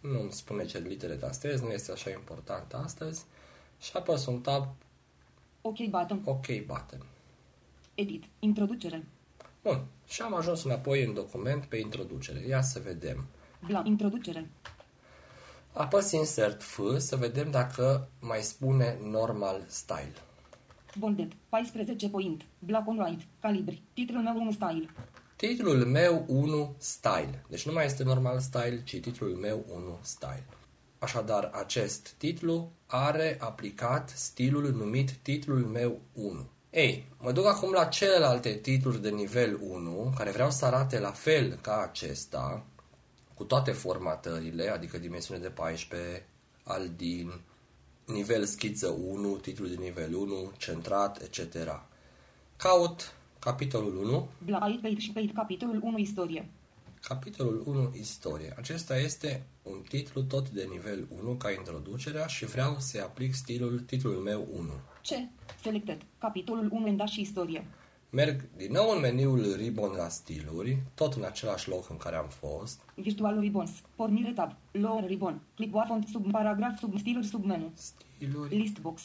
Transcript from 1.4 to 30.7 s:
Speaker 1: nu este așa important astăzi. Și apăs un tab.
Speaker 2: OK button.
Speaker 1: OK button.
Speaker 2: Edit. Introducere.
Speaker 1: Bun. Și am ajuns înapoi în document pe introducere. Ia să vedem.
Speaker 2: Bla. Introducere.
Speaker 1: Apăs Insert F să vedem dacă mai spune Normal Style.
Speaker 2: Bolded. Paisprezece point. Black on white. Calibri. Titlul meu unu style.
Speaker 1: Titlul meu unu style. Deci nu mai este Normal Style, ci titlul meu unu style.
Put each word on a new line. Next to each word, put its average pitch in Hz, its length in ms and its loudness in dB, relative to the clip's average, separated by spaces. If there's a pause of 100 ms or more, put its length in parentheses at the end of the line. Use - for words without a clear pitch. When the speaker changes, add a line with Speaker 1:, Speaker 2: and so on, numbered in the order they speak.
Speaker 1:
nu 117 100 -4
este 101 220 -6
așa 95 180 -6
important 90 600 -10
astăzi. 160 520 -6 (560)
Și - 140 -12
apăs 147 320 2
un 123 140 -2
tab. 139 280 0 (920)
Speaker 2:
OK 220 180 -6
button. 202 460 0
Speaker 1:
OK 135 220 0
button. - 600 -6 (880)
Speaker 2:
Edit. 202 300 -4 (140)
Introducere. 202 680 0 (560)
Speaker 1:
Bun. 135 220 2 (220)
Și - 160 -8
am 226 120 -4
ajuns 170 300 0
înapoi 139 400 2
în 107 100 0
document 123 500 -2
pe - 120 -6
introducere. 120 720 -6
Ia 131 160 2
să - 220 0
vedem. 82 420 -6 (400)
Speaker 2:
Bla. 185 180 0
Introducere. 202 680 0 (1200)
Speaker 1:
Apăs 190 400 2
Insert 135 500 2
F - 180 -8 (160)
să 135 200 0
vedem 131 340 0
dacă 131 580 4 (120)
mai 113 200 -2
spune 127 640 2
Normal 107 640 0
Style. 76 460 -6 (840)
Speaker 2:
Bolded. 202 340 0 (160)
Paisprezece 220 600 -2
point. 190 360 -2 (140)
Black 214 300 0
on 220 100 0
white. 170 280 -2 (140)
Calibri. - 420 0 (100)
Titlul 240 300 -2
meu 226 140 0
unu 226 160 0
style. 208 380 -2 (460)
Speaker 1:
Titlul 202 500 4
meu 165 420 6
unu 147 500 4
style. 73 680 0
Deci - 180 -6
nu 147 60 -2
mai 160 120 4
este 135 180 0
Normal 127 380 4
Style, 120 440 0
ci - 160 -6
titlul 113 300 -4
meu 104 340 -2 (100)
unu 87 280 -8
style. 65 440 -8 (520)